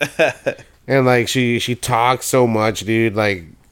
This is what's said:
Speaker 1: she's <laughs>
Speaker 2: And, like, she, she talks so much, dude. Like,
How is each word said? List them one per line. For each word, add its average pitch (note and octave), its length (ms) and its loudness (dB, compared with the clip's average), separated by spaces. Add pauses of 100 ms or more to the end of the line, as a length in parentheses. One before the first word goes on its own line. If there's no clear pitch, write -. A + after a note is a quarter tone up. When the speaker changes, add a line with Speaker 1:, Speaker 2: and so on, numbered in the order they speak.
Speaker 1:
she's - 600 -2
<laughs> - 40 -20 (240)
Speaker 2:
And, C3 180 2
like, B2 220 2
she, A#2+ 320 0
she B2 160 -4
talks B2 500 0
so B2 220 2
much, A2 320 -2
dude. A2+ 340 0
Like, G2+ 300 -2 (280)